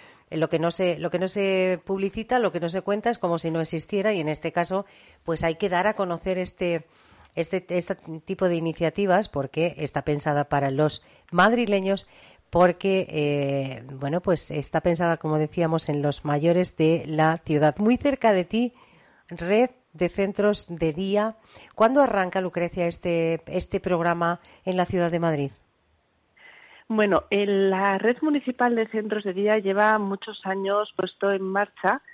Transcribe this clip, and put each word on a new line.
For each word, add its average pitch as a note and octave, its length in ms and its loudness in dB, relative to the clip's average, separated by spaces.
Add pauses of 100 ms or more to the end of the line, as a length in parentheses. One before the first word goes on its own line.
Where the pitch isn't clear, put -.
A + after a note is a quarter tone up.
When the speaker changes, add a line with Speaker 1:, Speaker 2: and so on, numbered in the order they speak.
(300)
Speaker 1:
en E3 80 -6
lo D#3 100 0
que D#3+ 120 -2
no E3+ 100 0
se, E3+ 300 -2
lo E3 100 -4
que F3+ 80 -2
no F#3 80 -2
se F#3 580 0
publicita, G3 540 -2
lo G#3 140 2
que F3 80 -6
no E3+ 80 -2
se F3+ 140 -4
cuenta G#3 280 -2
es A#3 80 -4
como E3+ 220 -2
si E3 100 -4
no E3 100 0
existiera F#3+ 520 -2
y F#3+ 80 -2
en D3+ 80 -2
este D#3 240 -4
caso, F#3 340 -2 (380)
pues D#3+ 180 -4
hay E3 140 0
que G3+ 120 -2
dar F#3 200 2
a G#3+ 60 0
conocer F#3 440 -2
este, F3 480 -4 (480)
este, F3+ 340 -4
este F3+ 280 -4 (280)
tipo F#3+ 240 -2
de F3 60 2
iniciativas E3+ 720 0
porque D3 500 -2
está C#3+ 240 -4
pensada D3 460 0
para C#3 220 0
los D3 340 0 (280)
madrileños, G3 760 2 (400)
porque, F3+ 600 2
eh, C#3 720 -2 (120)
bueno, C#3 280 -4
pues F3 280 0
está D3+ 300 -4
pensada, E3+ 380 0
como D#3 180 -2
decíamos, D#3+ 520 0
en D3 120 -2
los C#3+ 240 -2
mayores E3 520 0
de D#3+ 300 2
la D#3 320 2
ciudad. D3+ 380 2
Muy A3 220 2
cerca C4 340 2
de F3+ 120 2
ti, A3+ 280 -2 (560)
red G3 420 2 (220)
de E3+ 160 0
centros G3+ 640 0
de D#3+ 220 -2
día. G3+ 440 -2 (380)
¿Cuándo B3+ 260 6
arranca, G3 400 2
Lucrecia, F3 460 -2
este, E3 600 -2
este F3+ 340 -4
programa E3+ 600 0 (240)
en F#3 120 -4
la F3+ 100 2
ciudad F3 240 0
de E3+ 100 0
Madrid? D3 300 0 (1400)
Speaker 2:
Bueno, G#3 420 2
el, G3+ 380 2
la F#3+ 300 2
red A3 240 2
municipal B3+ 540 0
de A3 100 0
centros G#3+ 380 -4
de F#3+ 100 -4
día G#3 240 2
lleva G#3 400 2
muchos G3+ 460 -6
años G3 520 -2
puesto G3 360 -2
en F#3+ 100 -2
marcha, G3 580 -2 (140)